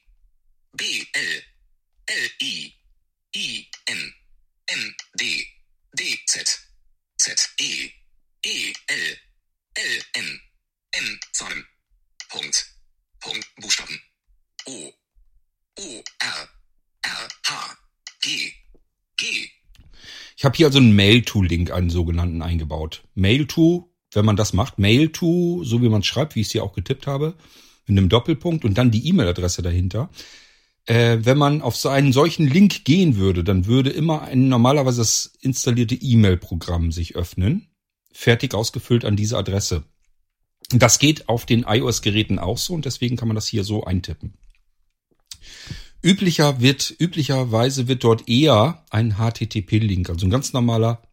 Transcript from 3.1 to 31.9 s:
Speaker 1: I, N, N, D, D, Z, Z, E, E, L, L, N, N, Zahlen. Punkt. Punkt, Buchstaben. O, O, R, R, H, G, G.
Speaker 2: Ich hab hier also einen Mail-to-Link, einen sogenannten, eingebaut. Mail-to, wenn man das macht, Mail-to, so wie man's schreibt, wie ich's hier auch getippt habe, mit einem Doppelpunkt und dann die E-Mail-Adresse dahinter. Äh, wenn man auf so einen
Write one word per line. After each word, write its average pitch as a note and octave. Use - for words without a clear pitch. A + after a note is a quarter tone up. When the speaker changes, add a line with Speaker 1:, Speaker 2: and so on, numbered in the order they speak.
Speaker 1:
I, D#3+
N, -
N, -
D, -
D, -
Z, -
Z, -
E, -
E, -
L, -
L, -
N, -
N, -
Zahlen. -
Punkt. -
Punkt, -
Buchstaben. -
O, C3+
O, -
R, -
R, -
H, -
G, -
G. -
Speaker 2:
Ich -
hab C3
hier D#3+
also C#3
einen A2+
Mail-to-Link, G2
einen F2
sogenannten, E2+
eingebaut. D#2+
Mail-to, D3+
wenn G#2
man G#2+
das G#2
macht, F#2+
Mail-to, E3
so A#2
wie A#2+
man's G#2+
schreibt, D3+
wie A2+
ich's G#2
hier G#2
auch G#2
getippt -
habe, C#3+
mit G2+
einem F#2+
Doppelpunkt D#3+
und G2+
dann B2
die C#3
E-Mail-Adresse F2+
dahinter. F2+
Äh, A#2
wenn B2
man D3
auf A#2+
so -
einen C#3